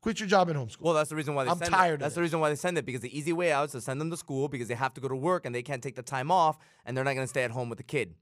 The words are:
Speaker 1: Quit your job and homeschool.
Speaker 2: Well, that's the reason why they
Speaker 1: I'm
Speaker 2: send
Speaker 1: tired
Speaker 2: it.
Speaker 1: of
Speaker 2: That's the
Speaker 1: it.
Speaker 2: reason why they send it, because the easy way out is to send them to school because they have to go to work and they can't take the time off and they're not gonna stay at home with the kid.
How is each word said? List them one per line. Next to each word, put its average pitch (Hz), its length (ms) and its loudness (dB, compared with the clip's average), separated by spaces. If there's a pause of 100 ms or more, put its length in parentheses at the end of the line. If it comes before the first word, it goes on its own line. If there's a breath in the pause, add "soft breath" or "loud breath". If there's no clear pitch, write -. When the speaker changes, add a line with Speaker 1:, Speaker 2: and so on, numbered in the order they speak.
Speaker 1:
Quit 214 140 -2
your 208 80 -4
job 185 180 6
and 160 100 0
homeschool. 120 220 -8
Speaker 2:
Well, 165 140 2
that's 151 160 2
the 156 80 -4
reason 147 180 -2
why 139 80 2
they 127 60 0
Speaker 1:
I'm 175 80 2
Speaker 2:
send 170 160 -2
Speaker 1:
tired 185 160 8
Speaker 2:
it. 160 60 2
Speaker 1:
of 147 40 -4
Speaker 2:
That's 147 160 -2
the 170 60 0
Speaker 1:
it. - 20 4
Speaker 2:
reason 165 160 0
why 156 80 4
they 151 80 2
send 175 220 -2
it, 131 80 -2
because 123 160 -6
the 123 160 -8
easy 151 160 -2
way 170 180 2
out 143 140 2
is 143 80 -8
to 120 80 -8
send 135 180 -4
them 160 100 -2
to 170 60 -6
school 139 320 -2
because 120 220 -4
they 120 40 0
have 127 200 -2
to 131 80 -14
go 131 80 -4
to 131 80 -2
work 165 280 0
and 123 80 -6
they 123 80 -2
can't 127 220 -8
take 135 140 -8
the 127 40 -10
time 135 300 -2
off 165 260 4 (280 soft breath)
and 123 100 -6
they're 131 80 0
not 139 100 0
gonna 131 140 -2
stay 127 160 0
at 120 80 -2
home 123 160 -4
with 117 100 -6
the - 60 -14
kid. 101 380 -2